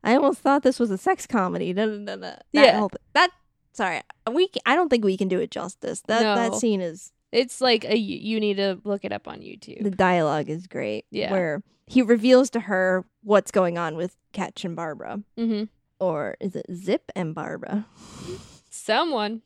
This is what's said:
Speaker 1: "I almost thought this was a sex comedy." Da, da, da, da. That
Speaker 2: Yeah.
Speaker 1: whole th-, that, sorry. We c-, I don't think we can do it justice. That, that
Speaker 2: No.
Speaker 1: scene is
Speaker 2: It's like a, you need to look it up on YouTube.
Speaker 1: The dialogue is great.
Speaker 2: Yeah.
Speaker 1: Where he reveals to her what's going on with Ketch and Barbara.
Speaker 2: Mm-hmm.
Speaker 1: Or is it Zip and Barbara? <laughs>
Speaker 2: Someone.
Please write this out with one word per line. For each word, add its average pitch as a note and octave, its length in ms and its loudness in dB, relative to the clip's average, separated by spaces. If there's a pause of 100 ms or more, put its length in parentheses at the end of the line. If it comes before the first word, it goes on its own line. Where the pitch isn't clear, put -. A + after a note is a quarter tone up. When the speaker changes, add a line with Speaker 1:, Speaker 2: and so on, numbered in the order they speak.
Speaker 1:
"I A3+ 120 4
almost C#4 240 4
thought C#4 240 2
this C4 160 4
was A3+ 120 0
a F#3+ 60 -2
sex - 280 -2
comedy." F3+ 480 -2
Da, G#3 120 0
da, G#3+ 120 -4
da, G3+ 180 -10
da. F#3+ 40 -14
That F3+ 220 -12 (120)
Speaker 2:
Yeah. C4+ 260 8
Speaker 1:
whole G#3 100 0
th-, - 120 -12 (120)
that, F4+ 180 4 (420)
sorry. F3+ 280 -2 (300)
We F4 220 2
c-, - 120 -8
I B3+ 100 4
don't E4+ 140 2
think A#3+ 140 2
we F#3+ 140 2
can G3 100 0
do F#3 120 0
it - 120 -4
justice. - 560 -8
That, A3+ 140 2
that A3 300 2
Speaker 2:
No. G#3+ 60 -4
Speaker 1:
scene G#3+ 240 0
is E3+ 300 -10 (200)
Speaker 2:
It's B3 300 0
like A#3+ 240 2
a, G#3+ 120 2
you G#3+ 420 -2
need G#3 180 0
to G3 260 -2
look G3+ 220 -4
it G3+ 80 -6
up G#3 140 -8
on - 120 -12
YouTube. - 440 -14
Speaker 1:
The G3+ 80 2
dialogue F3 580 2
is E3+ 180 -8
great. G#2+ 440 -6
Speaker 2:
Yeah. - 200 -4
Speaker 1:
Where F3 320 -2 (240)
he B3+ 140 4
reveals B3 500 6
to A#3 100 -4
her F#3 440 0 (180)
what's G3+ 280 2
going F3 260 2
on D#3+ 180 -4
with F3 200 -6 (180)
Ketch - 320 -8
and E3+ 100 -6
Barbara. E3 460 -8 (160)
Speaker 2:
Mm-hmm. A3+ 260 -2 (360)
Speaker 1:
Or D#3 400 -2
is F#3 160 -6
it - 180 -10
Zip F#3+ 420 -4
and E3 180 -6
Barbara? E3 520 -8 (440)
<laughs> - 400 -16
Speaker 2:
Someone. A3+ 760 -2